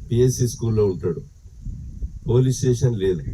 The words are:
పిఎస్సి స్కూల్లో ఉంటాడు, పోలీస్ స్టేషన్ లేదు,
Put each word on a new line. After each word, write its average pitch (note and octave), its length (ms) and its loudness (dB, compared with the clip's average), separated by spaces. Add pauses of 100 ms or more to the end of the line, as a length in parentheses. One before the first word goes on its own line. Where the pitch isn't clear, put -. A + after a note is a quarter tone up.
పిఎస్సి A#2+ 460 4
స్కూల్లో A2 380 2
ఉంటాడు, F2 320 -4 (1040)
పోలీస్ B2+ 320 4
స్టేషన్ B2 420 2
లేదు, F2+ 200 0 (100)